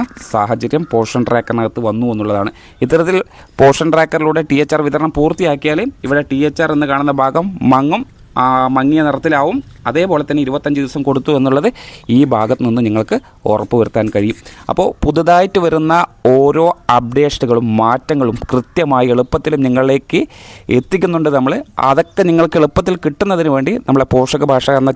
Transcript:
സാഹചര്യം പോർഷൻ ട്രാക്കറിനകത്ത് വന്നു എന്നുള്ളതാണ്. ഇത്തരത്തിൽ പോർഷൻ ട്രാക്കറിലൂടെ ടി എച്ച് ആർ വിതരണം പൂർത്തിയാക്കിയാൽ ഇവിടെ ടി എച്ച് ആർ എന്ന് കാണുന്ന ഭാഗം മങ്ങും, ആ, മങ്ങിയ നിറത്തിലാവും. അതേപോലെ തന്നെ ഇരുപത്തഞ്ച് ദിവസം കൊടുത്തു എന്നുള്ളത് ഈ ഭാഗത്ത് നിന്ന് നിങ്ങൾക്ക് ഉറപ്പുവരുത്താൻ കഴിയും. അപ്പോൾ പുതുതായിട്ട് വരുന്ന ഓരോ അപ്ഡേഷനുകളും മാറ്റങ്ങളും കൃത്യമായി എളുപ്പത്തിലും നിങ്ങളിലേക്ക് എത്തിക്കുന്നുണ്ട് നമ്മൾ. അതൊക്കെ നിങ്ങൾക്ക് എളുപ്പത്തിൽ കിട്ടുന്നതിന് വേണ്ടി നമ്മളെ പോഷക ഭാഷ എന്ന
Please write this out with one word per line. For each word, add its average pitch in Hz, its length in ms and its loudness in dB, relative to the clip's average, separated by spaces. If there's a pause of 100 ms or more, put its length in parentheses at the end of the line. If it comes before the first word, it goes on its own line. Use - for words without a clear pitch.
(320)
സാഹചര്യം 117 600 -2
പോർഷൻ 113 380 -2
ട്രാക്കറിനകത്ത് 117 580 -4
വന്നു 117 260 -2
എന്നുള്ളതാണ്. 104 380 -4 (340)
ഇത്തരത്തിൽ 165 320 2 (440)
പോർഷൻ 160 320 4
ട്രാക്കറിലൂടെ 156 580 0
ടി 139 120 2
എച്ച് 147 140 -2
ആർ 151 100 -2
വിതരണം 147 300 -2
പൂർത്തിയാക്കിയാൽ 151 640 0 (260)
ഇവിടെ 143 160 0 (100)
ടി 135 60 0 (100)
എച്ച് 156 160 -4
ആർ 156 100 -2
എന്ന് 147 160 0
കാണുന്ന 139 320 0
ഭാഗം 156 240 -2 (260)
മങ്ങും, 151 300 0 (400)
ആ, - 20 2 (300)
മങ്ങിയ 143 320 2
നിറത്തിലാവും. 147 500 -2 (320)
അതേപോലെ 156 380 0
തന്നെ 147 180 0
ഇരുപത്തഞ്ച് 143 360 -2
ദിവസം 139 260 -6
കൊടുത്തു 135 300 0
എന്നുള്ളത് 135 300 2 (480)
ഈ - 20 6 (160)
ഭാഗത്ത് 113 340 0
നിന്ന് 117 200 0
നിങ്ങൾക്ക് 110 300 -2 (340)
ഉറപ്പുവരുത്താൻ 107 540 0 (100)
കഴിയും. 104 220 -2 (340)
അപ്പോൾ 185 160 0 (160)
പുതുതായിട്ട് 175 640 2
വരുന്ന 160 280 0 (380)
ഓരോ 143 340 4 (300)
അപ്ഡേഷനുകളും 123 720 0 (160)
മാറ്റങ്ങളും 127 560 0 (140)
കൃത്യമായി 127 600 0
എളുപ്പത്തിലും 139 540 -2
നിങ്ങളിലേക്ക് 131 540 0 (560)
എത്തിക്കുന്നുണ്ട് 165 600 0
നമ്മൾ. 131 160 0 (360)
അതൊക്കെ 160 400 0
നിങ്ങൾക്ക് 165 320 2
എളുപ്പത്തിൽ 175 340 0 (100)
കിട്ടുന്നതിന് 165 500 -2
വേണ്ടി 135 180 -2 (140)
നമ്മളെ 135 280 2
പോഷക 131 360 0
ഭാഷ 131 180 0 (120)
എന്ന 131 140 2